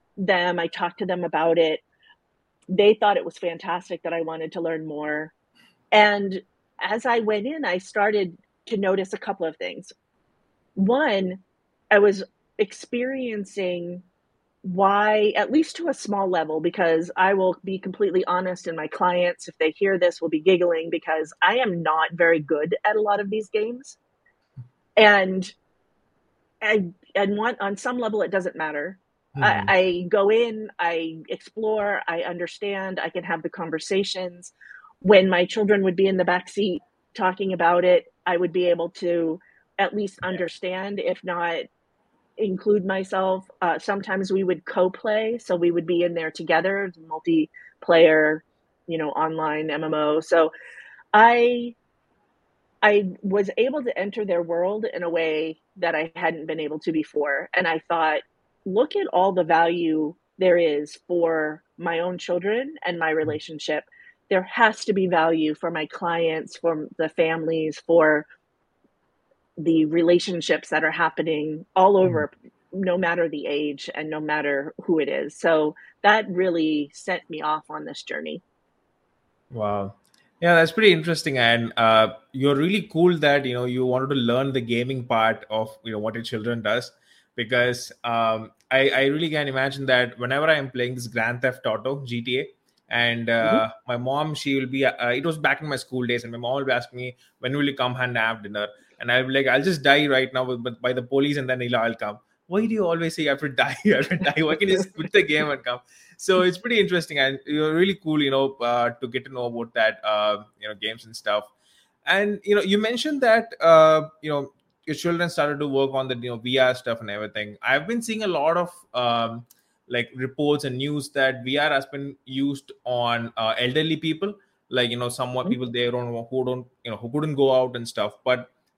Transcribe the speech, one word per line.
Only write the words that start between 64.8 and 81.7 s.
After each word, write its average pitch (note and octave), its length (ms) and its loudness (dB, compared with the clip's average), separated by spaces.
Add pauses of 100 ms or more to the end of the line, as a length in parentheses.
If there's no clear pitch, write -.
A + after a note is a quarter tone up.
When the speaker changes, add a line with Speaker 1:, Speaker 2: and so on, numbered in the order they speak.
Speaker 1:
to G#3+ 60 -2
be F#3+ 140 2
value D#3+ 480 2
for E3+ 160 -6
my D#3 160 -4
clients, E3 720 -4
for D#3 400 -2
the D#3+ 120 -2
families, D#3+ 800 -2
for D#3 400 6 (1300)
the D#3+ 260 2
relationships E3+ 880 2
that D#3 120 0
are D#3+ 80 0
happening D#3+ 760 -2 (100)
all F#3+ 180 8
Speaker 2:
Mm. F#3 120 6
Speaker 1:
over, D#3 240 0 (420)
no F#3 240 -2
matter E3+ 320 0
the D3 180 -4
age D3 480 -4
and D#3 140 -8
no D#3 100 -6
matter D3 560 -2 (100)
who E3 140 2
it C#3 100 0
is." C#3 280 -4
So D#3 400 2 (260)
that G#3 260 4
really E3 640 0
sent - 340 -8
me D#3 140 -10
off D#3 260 -2
on D3+ 160 -10
this E3 180 -14
journey. - 400 -10 (1080)
Speaker 2:
Wow. G#2 440 -4 (460)
Yeah, E3+ 160 4
that's E3 160 4
pretty G#3+ 200 6
interesting. D#3 460 -2
And, A#2 380 2